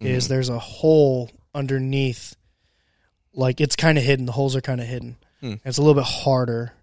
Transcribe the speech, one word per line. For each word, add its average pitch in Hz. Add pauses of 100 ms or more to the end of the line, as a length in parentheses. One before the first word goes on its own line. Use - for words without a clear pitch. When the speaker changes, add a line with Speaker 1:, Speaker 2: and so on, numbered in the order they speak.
Speaker 1:
is 127
Speaker 2:
Mm-hmm. 135
Speaker 1:
there's 131
a 117
hole 139 (240)
underneath. 135 (1000)
Like, 127
it's 143
kinda 156
hidden. 131
The 123
holes 135
are 131
kinda 123
hidden. 120 (240)
Speaker 2:
Hmm. 113 (100)
Speaker 1:
It's 131
a 143
little 147
bit 120
harder. 120